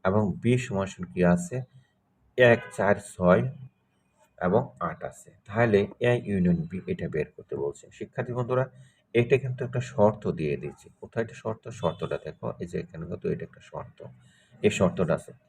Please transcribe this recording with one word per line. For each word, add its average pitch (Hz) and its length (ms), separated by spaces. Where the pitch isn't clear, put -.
এবং 101 180
বি 117 100
সমান 98 260
সমান 87 200
কি 92 80
আছে? 87 220
এক, 117 220
চার, 101 180
ছয় 90 300
এবং 98 240
আট - 120
আছে। - 200
তাহলে 107 320
এ 120 40
ইউনিয়ন 90 300
বি 92 80
এটা 87 220
বের 76 200
করতে - 280
বলছে। 71 220
শিক্ষার্থী 123 420
বন্ধুরা, 127 260
এটা 120 280
কিন্তু 127 240
একটা 120 140
শর্ত 107 300
দিয়ে 73 240
দিয়েছে। - 240
কোথায় 117 240
একটা 113 180
শর্ত? 110 220
শর্তটা 78 360
দেখো, 92 200
এই 87 80
যে 87 140
এখানে 80 260
কিন্তু 90 240
এটা 85 140
একটা - 220
শর্ত, - 280
এই 101 120
শর্তটা 90 400
আছে। - 140